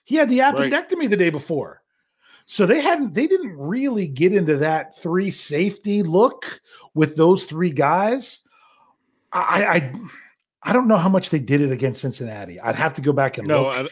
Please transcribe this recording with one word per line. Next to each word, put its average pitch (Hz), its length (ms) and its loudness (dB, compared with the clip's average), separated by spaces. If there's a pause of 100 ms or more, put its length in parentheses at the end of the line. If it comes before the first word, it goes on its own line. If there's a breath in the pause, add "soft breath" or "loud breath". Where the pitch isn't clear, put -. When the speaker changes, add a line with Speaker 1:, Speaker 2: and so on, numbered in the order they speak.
Speaker 1:
He 262 100 -2
had 302 140 4
the 247 100 4
Speaker 2:
Right. 269 320 2
Speaker 1:
appendectomy 330 380 -2
the 202 80 2
day 175 120 2
before. 151 520 -6 (640 soft breath)
So - 200 0
they 277 160 4
hadn't, 285 320 0
they 262 140 0
didn't 330 300 -2
really 208 500 -2
get 147 260 2
into 156 240 2
that 156 400 -2
three 185 340 -2
safety 202 720 -2
look 180 560 0 (340 soft breath)
with 151 220 0
those 180 300 4
three 170 240 -2
guys. 175 720 0 (920 soft breath)
I, 180 340 0
I, 160 280 0 (720 loud breath)
I 190 100 -2
don't 247 140 2
know 214 100 6
how 170 100 2
much 190 220 2
they 156 100 0
did 139 220 0
it 139 100 0
against 123 300 -4
Cincinnati. 117 580 -10
I'd 113 160 -2
have 156 180 -2
to - 80 -10
go 139 120 2
back 135 240 0
and 151 100 -8
Speaker 2:
No, 147 160 2
Speaker 1:
look. 131 280 -4